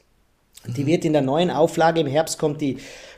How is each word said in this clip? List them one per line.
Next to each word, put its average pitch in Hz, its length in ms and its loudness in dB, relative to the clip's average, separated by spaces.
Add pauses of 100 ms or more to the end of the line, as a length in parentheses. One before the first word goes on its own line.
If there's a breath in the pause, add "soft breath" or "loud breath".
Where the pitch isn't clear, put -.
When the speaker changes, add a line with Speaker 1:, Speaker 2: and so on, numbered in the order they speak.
(680)
Speaker 1:
Die 120 160 -6
Speaker 2:
Mhm. 131 40 -2
Speaker 1:
wird 165 180 2
in 156 80 0
der 147 100 4
neuen 151 280 0
Auflage, 165 500 2
im 151 60 0
Herbst 151 320 -2
kommt 147 220 -2
die, 131 180 -4 (400 loud breath)